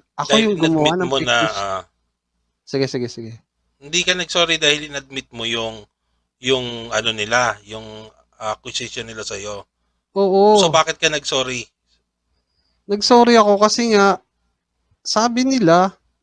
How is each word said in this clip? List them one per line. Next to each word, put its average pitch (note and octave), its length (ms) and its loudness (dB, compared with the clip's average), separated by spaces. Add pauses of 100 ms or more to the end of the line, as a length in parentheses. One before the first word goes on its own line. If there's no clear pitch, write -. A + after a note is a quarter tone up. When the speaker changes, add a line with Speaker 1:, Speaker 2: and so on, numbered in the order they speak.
(180)
Speaker 1:
ako D3 160 -2
Speaker 2:
Dahil A3 160 4
Speaker 1:
yung G3+ 80 -2
gumawa D#3+ 360 2
Speaker 2:
inadmit F#3 80 -2
Speaker 1:
ng E3+ 80 -2
Speaker 2:
mo C3+ 120 0
na, - 40 -4
Speaker 1:
fake A#2 200 2
news. G#2+ 160 -4
Speaker 2:
ah, F#2+ 220 -6 (800)
Speaker 1:
Sige, C3+ 240 -2
sige, B2 200 -6
sige. A2+ 220 -16 (460)
Speaker 2:
Hindi D#3 240 -2
ka F3+ 160 -2
nag-sorry E3+ 400 -2
dahil D3+ 320 0
inadmit C3+ 400 -12
mo A#2 160 -10
yung, A2+ 400 -6 (560)
yung B2 480 -4
ano A2+ 240 -2
nila, A2 400 -2 (160)
yung A2 160 -14 (560)
accusation A2+ 640 -8
nila A2 160 -12
sa'yo. G2+ 400 -10 (560)
Speaker 1:
Oo. G3 400 4
Speaker 2:
So, F3 160 4
bakit D#3+ 240 2
ka - 80 -2
nag-sorry? C3 640 -2 (1200)
Speaker 1:
Nag-sorry A#3 480 4
ako G#3 240 4
kasi A3 320 2
nga, G3 240 4 (880)
sabi A#3+ 400 0
nila, F#3+ 480 2 (300)